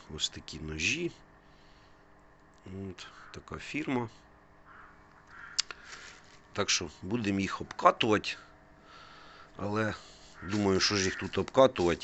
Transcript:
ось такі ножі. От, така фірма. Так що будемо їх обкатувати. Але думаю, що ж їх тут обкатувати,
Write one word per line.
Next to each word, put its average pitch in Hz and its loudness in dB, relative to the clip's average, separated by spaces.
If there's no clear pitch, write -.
ось - -2
такі - -14
ножі. 85 -2
От, 95 -10
така - -12
фірма. 127 -4
Так 101 0
що 82 0
будемо 98 0
їх 95 -2
обкатувати. - 4
Але 104 -2
думаю, 95 4
що - 4
ж 95 4
їх 92 0
тут - -4
обкатувати, 92 6